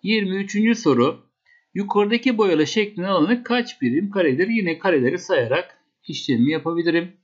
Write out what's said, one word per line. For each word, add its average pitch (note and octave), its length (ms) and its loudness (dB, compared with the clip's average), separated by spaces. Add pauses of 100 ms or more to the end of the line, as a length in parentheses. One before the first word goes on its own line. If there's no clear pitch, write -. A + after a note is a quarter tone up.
Yirmi G3 340 0
üçüncü G#3 380 0
soru. C#3 520 0 (480)
Yukarıdaki G#3 640 0
boyalı E3+ 280 2
şeklin G#3 360 -4
alanı G3 420 0
kaç A#3+ 380 -4
birim D3 280 0
karedir? F3 380 0
Yine F#3 300 -2
kareleri E3+ 400 0
sayarak D#3 600 -2 (300)
işlemi C3 420 0
yapabilirim. E3 720 -2